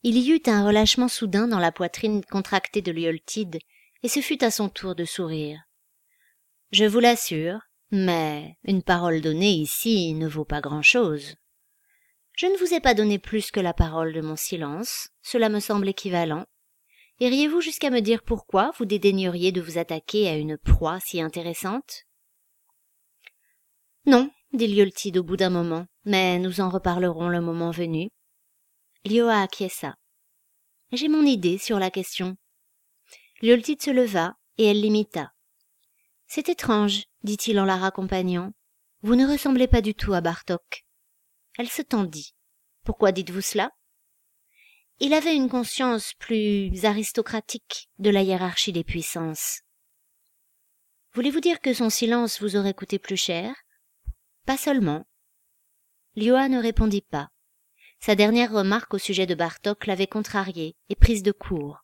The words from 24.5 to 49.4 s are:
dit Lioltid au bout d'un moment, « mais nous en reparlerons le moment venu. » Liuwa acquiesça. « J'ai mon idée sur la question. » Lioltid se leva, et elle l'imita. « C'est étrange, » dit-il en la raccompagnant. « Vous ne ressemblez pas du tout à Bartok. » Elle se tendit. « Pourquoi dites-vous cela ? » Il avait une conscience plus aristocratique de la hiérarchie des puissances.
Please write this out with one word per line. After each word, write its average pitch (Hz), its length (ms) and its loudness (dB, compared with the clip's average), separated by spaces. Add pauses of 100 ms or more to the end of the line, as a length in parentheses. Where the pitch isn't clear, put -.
dit 226 140 0
Lioltid 202 500 2
au 180 40 0
bout 175 140 -4
d'un 185 140 0
moment, « 170 360 -2 (180)
mais 185 340 2
nous 185 240 -2
en 185 80 0
reparlerons 175 580 -2
le 175 140 0
moment 170 280 -2
venu. » 165 380 -4 (960)
Liuwa 220 380 2
acquiesça. « 185 540 -6 (960)
J'ai 277 160 -2
mon 302 180 6
idée 190 320 2
sur 208 200 -2
la 185 120 0
question. » 185 480 -6 (1040)
Lioltid 240 400 4
se 285 80 -2
leva, 202 460 2 (200)
et 226 100 4
elle 208 140 4
l'imita. « 208 520 0 (920)
C'est - 220 -6
étrange, » 208 560 0 (180)
dit-il 208 360 -2
en 196 60 2
la 190 120 2
raccompagnant. « 185 760 -2 (500)
Vous 226 140 4
ne 269 100 6
ressemblez 262 420 2
pas 240 120 6
du 208 140 -2
tout 196 200 -2
à 175 60 2
Bartok. » - 680 -6 (720)
Elle 240 100 -6
se - 140 -6
tendit. « 165 520 -4 (500)
Pourquoi 208 260 2
dites-vous 180 300 -6
cela ? » 214 320 -4 (1300)
Il 277 140 2
avait 311 200 2
une 262 140 2
conscience 247 720 -2
plus 202 640 -2
aristocratique - 1040 -4 (100)
de 202 120 4
la 196 100 4
hiérarchie 185 520 0
des 165 120 -4
puissances. 160 800 -6 (1500)